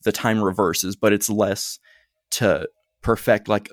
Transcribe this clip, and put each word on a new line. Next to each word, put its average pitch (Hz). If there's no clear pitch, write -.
the 110
time 110
reverses, 95
but 107
it's 101
less 101
to 92
perfect, 110
like, 104